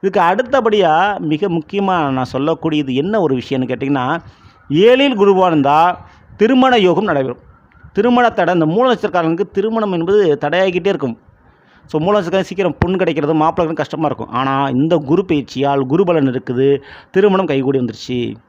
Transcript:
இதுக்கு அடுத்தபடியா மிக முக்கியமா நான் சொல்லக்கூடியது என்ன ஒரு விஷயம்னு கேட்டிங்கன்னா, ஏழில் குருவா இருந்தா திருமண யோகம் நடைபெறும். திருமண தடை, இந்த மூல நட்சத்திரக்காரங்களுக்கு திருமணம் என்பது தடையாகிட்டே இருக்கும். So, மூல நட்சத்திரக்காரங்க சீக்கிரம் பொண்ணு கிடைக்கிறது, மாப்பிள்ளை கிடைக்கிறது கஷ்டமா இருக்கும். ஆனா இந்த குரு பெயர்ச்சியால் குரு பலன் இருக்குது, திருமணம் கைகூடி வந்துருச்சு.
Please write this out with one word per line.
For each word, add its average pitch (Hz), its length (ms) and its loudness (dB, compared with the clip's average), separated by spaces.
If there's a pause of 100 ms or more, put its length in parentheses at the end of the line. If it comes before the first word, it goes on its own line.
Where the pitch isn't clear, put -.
இதுக்கு 190 300 0
அடுத்தபடியா 214 640 2 (380)
மிக 175 260 -2
முக்கியமா 190 400 -2 (180)
நான் 127 180 -4
சொல்லக்கூடியது 151 680 -2
என்ன 196 120 -4 (120)
ஒரு 135 160 0
விஷயம்னு 127 300 -4
கேட்டிங்கன்னா, 135 360 -2 (800)
ஏழில் 254 340 4
குருவா 190 300 4
இருந்தா 147 260 2 (640)
திருமண 254 320 4 (140)
யோகம் 185 240 0
நடைபெறும். 131 320 -4 (520)
திருமண 240 340 2
தடை, 180 240 0
இந்த 160 180 2
மூல 220 160 2
நட்சத்திரக்காரங்களுக்கு 175 680 -2
திருமணம் 214 400 -2
என்பது 185 240 2 (220)
தடையாகிட்டே 175 500 0
இருக்கும். 131 220 -4 (680)
So, - 180 -8
மூல 190 120 0
நட்சத்திரக்காரங்க 185 360 -2
சீக்கிரம் 190 320 -2
பொண்ணு 180 180 0
கிடைக்கிறது, 160 400 -2
மாப்பிள்ளை 165 240 0
கிடைக்கிறது 156 180 -4
கஷ்டமா 151 280 -4
இருக்கும். - 200 -10 (100)
ஆனா 135 140 -2 (240)
இந்த 160 160 2 (140)
குரு 175 220 2
பெயர்ச்சியால் 139 520 -2 (100)
குரு 185 160 2
பலன் 151 240 2
இருக்குது, 127 360 -2 (460)
திருமணம் 190 360 2
கைகூடி 135 300 0
வந்துருச்சு. 123 400 -6 (280)